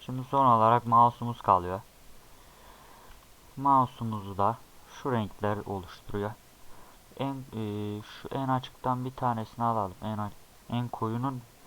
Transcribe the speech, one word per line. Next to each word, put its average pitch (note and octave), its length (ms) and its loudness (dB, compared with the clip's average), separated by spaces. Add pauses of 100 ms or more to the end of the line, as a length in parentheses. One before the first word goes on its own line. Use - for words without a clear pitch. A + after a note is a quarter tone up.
Şimdi B2+ 240 -8
son C#3 220 2
olarak A2+ 400 6
mouse'umuz A#2+ 560 4
kalıyor. F#2 380 4 (1800)
Mouse'umuzu A#2 840 0
da G#2 200 0 (300)
şu - 240 -6
renkler G#2 540 -2
oluşturuyor. G2+ 680 -6 (840)
En, C#3 160 -4
e, G#2+ 680 -8
şu - 260 -16
en C3+ 200 -4
açıktan B2+ 560 -2
bir C3 120 -8
tanesini A#2 480 -4
alalım. G#2+ 380 0
En G#2+ 160 -4
a-, G#2 120 -4 (400)
en A#2+ 180 -2
koyunun A#2+ 540 -4 (240)